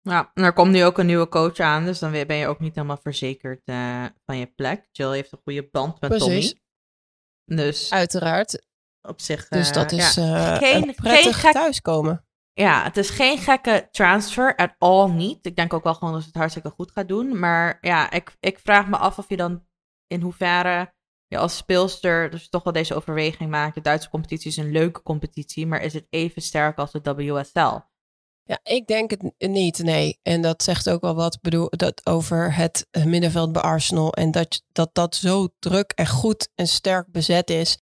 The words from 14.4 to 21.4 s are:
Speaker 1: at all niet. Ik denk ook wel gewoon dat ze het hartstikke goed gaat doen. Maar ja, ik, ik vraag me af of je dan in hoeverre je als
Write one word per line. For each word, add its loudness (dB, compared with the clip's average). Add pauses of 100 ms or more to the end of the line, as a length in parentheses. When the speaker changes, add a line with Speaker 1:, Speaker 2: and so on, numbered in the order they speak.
Speaker 1:
at 0
all 6
niet. -2
Ik -8
denk 0
ook -4
wel 0
gewoon -4
dat -4
ze -12
het -12
hartstikke -4
goed -12
gaat -6
doen. -2
Maar 0
ja, 0
ik, -8
ik -4
vraag 4
me 0
af 0
of -14
je -4
dan -6 (400)
in -6
hoeverre -2 (340)
je -8
als -2